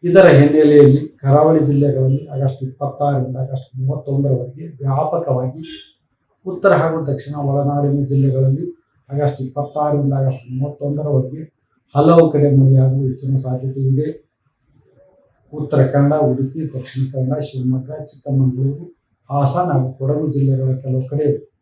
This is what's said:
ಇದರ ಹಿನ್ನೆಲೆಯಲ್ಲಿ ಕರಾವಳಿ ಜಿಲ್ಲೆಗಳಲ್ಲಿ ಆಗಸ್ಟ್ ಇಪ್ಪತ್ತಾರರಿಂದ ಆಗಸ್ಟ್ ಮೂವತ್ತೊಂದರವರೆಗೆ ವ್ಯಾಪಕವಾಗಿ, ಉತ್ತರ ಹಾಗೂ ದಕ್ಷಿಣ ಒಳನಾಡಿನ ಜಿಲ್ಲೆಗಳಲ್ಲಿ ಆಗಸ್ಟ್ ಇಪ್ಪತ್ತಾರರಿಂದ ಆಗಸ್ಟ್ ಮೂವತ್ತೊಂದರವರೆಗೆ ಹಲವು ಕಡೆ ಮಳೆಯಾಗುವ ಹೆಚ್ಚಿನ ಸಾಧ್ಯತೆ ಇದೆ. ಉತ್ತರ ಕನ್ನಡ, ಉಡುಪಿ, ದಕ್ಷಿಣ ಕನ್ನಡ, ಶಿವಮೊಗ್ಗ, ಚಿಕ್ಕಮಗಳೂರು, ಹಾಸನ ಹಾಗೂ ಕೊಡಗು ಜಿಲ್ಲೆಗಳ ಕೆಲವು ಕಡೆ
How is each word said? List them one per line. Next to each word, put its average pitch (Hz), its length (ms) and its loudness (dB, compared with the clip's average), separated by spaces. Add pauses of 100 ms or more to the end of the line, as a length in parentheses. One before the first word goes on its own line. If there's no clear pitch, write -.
ಇದರ 175 240 6
ಹಿನ್ನೆಲೆಯಲ್ಲಿ 147 800 6
ಕರಾವಳಿ 151 580 2
ಜಿಲ್ಲೆಗಳಲ್ಲಿ 139 640 0
ಆಗಸ್ಟ್ 135 360 -4
ಇಪ್ಪತ್ತಾರರಿಂದ 131 760 -4
ಆಗಸ್ಟ್ 131 420 -10
ಮೂವತ್ತೊಂದರವರೆಗೆ 139 880 -4
ವ್ಯಾಪಕವಾಗಿ, 139 920 -4 (840)
ಉತ್ತರ 185 280 0
ಹಾಗೂ 160 320 0
ದಕ್ಷಿಣ 143 300 -8
ಒಳನಾಡಿನ 143 720 -2
ಜಿಲ್ಲೆಗಳಲ್ಲಿ 135 600 0 (480)
ಆಗಸ್ಟ್ 143 280 -2
ಇಪ್ಪತ್ತಾರರಿಂದ 143 720 -4
ಆಗಸ್ಟ್ 131 380 -4
ಮೂವತ್ತೊಂದರವರೆಗೆ 143 920 -4 (520)
ಹಲವು 160 360 4
ಕಡೆ 143 240 2
ಮಳೆಯಾಗುವ 135 520 4
ಹೆಚ್ಚಿನ 131 300 -4
ಸಾಧ್ಯತೆ 131 440 -6
ಇದೆ. 147 480 -4 (1200)
ಉತ್ತರ 143 340 0
ಕನ್ನಡ, 143 260 2
ಉಡುಪಿ, 135 600 -2
ದಕ್ಷಿಣ 131 380 -8
ಕನ್ನಡ, 135 280 -4
ಶಿವಮೊಗ್ಗ, 127 520 -6
ಚಿಕ್ಕಮಗಳೂರು, 135 1040 -4 (320)
ಹಾಸನ 143 420 -2
ಹಾಗೂ 131 220 -2
ಕೊಡಗು 139 380 -4
ಜಿಲ್ಲೆಗಳ 131 440 -2
ಕೆಲವು 131 320 -6
ಕಡೆ 147 420 -4 (120)